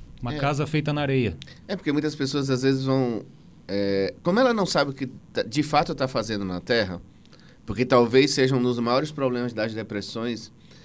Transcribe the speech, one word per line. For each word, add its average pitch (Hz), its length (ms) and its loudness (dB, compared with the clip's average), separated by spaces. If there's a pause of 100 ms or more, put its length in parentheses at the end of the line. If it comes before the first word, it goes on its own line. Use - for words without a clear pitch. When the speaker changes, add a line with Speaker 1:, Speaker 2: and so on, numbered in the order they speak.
(220)
Speaker 1:
uma 123 140 -6
Speaker 2:
É. - 20 -6
Speaker 1:
casa 143 300 0
feita 151 260 -2
na 147 80 -2
areia? 131 340 2 (320)
Speaker 2:
É - 80 -4
porque 156 160 -4
muitas 151 240 0
pessoas, 135 340 -2
às 127 120 0
vezes, 135 240 2
vão, 131 380 0 (440)
é, 98 540 0
como 185 180 2
ela 254 140 4
não 208 120 0
sabe 143 260 0
o - 20 -8
que 135 140 -6 (260)
tá, 113 80 -2
de 120 220 -2
fato 147 320 0
tá 131 120 -2
fazendo 107 380 -2
na 90 140 -4
Terra, 95 420 0 (640)
porque 110 200 -2
talvez 127 460 6
seja 135 240 2
um 123 60 2
dos 123 180 0
maiores 131 320 0
problemas 123 420 -2
das 110 200 -2
depressões, 110 800 -6 (340)